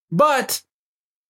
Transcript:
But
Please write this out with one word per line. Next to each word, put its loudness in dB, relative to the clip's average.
But 0